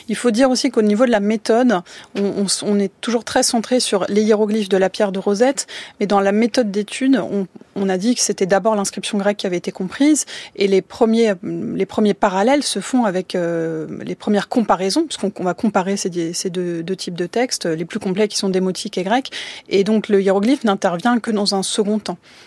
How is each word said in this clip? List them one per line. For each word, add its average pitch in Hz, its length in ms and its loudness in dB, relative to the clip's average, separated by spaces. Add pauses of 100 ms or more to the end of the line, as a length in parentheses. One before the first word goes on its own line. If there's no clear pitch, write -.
Il 220 80 -2
faut 247 160 0
dire 254 180 4
aussi 254 220 0
qu'au 226 100 0
niveau 208 240 4
de 240 60 4
la 214 80 4
méthode, 220 600 2 (340)
on, 202 80 -2
on 202 220 -2
s-, - 200 -2
on 208 140 2
est 196 120 0 (100)
toujours 226 220 -2
très 254 200 0
centré 247 360 0
sur 196 280 0
les 202 140 2
hiéroglyphes 214 480 2
de 196 80 2
la 185 120 4
pierre 202 220 0
de 185 80 -4
Rosette, 220 480 0 (320)
mais 202 80 -2
dans 202 120 2
la 196 120 4
méthode 220 400 2
d'étude, 226 460 0
on, 196 300 -2 (280)
on 196 140 0
a 185 80 0
dit 226 180 0
que - 60 -2
c'était - 240 0
d'abord 196 300 2
l'inscription 202 420 -2
grecque 202 200 0
qui - 100 -4
avait 180 100 -2
été 180 140 -6
comprise, 277 540 0 (300)
et 202 120 2
les 190 140 4
premiers, 226 520 2 (100)
les 165 420 -4
premiers 208 280 2
parallèles 214 500 2
se - 160 -4
font 240 260 0
avec, 185 300 -2
euh, 165 520 -2 (160)
les 175 120 -8
premières 202 320 0
comparaisons, 202 580 0
puisqu'on, - 340 -6
on - 40 -6
va 180 100 0
comparer 196 440 0
ces, 170 360 -4
ces - 160 -6
deux, 175 340 -4
deux 185 120 -6
types 180 200 -10
de 175 100 -4
textes, 240 400 -2
les 165 200 -4
plus 208 140 -8
complets 202 280 0
qui 208 100 -8
sont 202 120 -2
démotiques 185 480 -2
et 180 60 -2
grecs, 226 280 -2 (380)
et 196 140 4
donc 214 240 0
le 202 140 4
hiéroglyphe 202 420 2
n'intervient 196 560 2
que 233 120 -4
dans 202 240 0
un 190 80 0
second 208 360 -2
temps. 190 180 -8 (300)